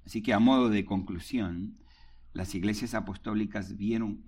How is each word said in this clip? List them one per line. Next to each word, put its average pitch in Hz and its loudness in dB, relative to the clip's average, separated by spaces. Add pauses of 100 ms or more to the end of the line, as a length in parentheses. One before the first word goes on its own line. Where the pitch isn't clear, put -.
Así 110 -6
que 123 0
a 101 6
modo 123 8
de 104 2
conclusión, 95 -4 (540)
las 90 -6
iglesias 107 -2
apostólicas 104 -4
vieron 110 -2